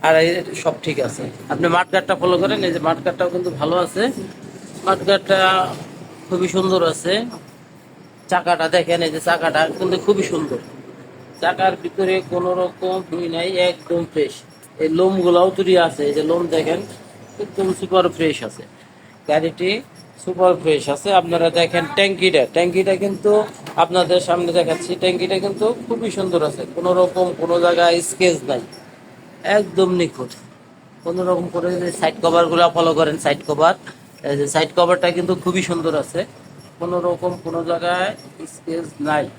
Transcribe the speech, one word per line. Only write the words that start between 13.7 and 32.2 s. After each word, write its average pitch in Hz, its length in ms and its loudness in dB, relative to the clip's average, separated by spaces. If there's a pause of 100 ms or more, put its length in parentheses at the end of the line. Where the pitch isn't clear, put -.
ফ্রেশ। 147 220 -2 (500)
এই 156 60 2 (100)
লোমগুলাও 180 580 4
তৈরি 185 180 4 (120)
আছে, 160 220 -4
এই 143 80 0
যে 151 120 0
লোম 175 140 2 (120)
দেখেন, 160 240 0 (640)
একদম 196 240 -4 (120)
সুপার 185 260 2 (100)
ফ্রেশ 156 220 0 (100)
আছে। - 160 -14 (680)
গাড়িটি 160 400 0 (540)
সুপার 180 380 4
ফ্রেশ 151 220 2 (120)
আছে। 196 140 -6 (100)
আপনারা 170 280 0 (120)
দেখেন 170 240 2 (140)
ট্যাঙ্কিটা, 185 460 4 (120)
ট্যাঙ্কিটা 180 380 2 (100)
কিন্তু 202 280 0 (520)
আপনাদের 175 440 2
সামনে 175 300 0
দেখাচ্ছি, 165 340 0 (100)
ট্যাঙ্কিটা 180 440 0
কিন্তু 202 200 -2 (200)
খুবই 233 320 -4
সুন্দর 180 320 0
আছে, 143 140 -8 (120)
কোনো 180 240 0
রকম 180 260 2 (160)
কোনো 170 140 0 (100)
জায়গায় 170 300 4 (140)
স্ক্র্যাচ 170 300 2 (120)
নাই, 120 120 -2 (960)
একদম 185 320 2 (100)
নিখুঁত। 131 320 -4 (720)
কোনো 175 240 -4
রকম 180 160 0 (100)
করে 175 140 -2 (120)
যে 175 80 -2 (100)
সাইড 160 240 0